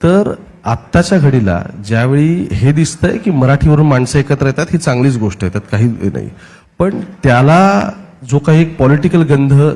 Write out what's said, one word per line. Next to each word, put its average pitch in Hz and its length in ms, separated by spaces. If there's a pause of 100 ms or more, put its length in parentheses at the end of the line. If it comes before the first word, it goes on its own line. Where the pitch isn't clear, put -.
तर 185 320 (300)
आत्ताच्या 170 540
घडीला 123 440 (240)
ज्यावेळी 143 640
हे 127 200
दिसतंय 165 460
की 214 120
मराठीवरून 147 560
माणसं 127 320
एकत्र 139 280
येतात, 139 260
ही 180 60
चांगलीच 131 380
गोष्ट 107 260
आहे, 90 100
त्यात 101 100 (100)
काही 107 160
हे 101 200
नाही. 60 220 (480)
पण 190 220
त्याला 180 920 (380)
जो 139 80
काही 156 220
एक 160 160
पॉलिटिकल 151 460
गंध 139 320 (220)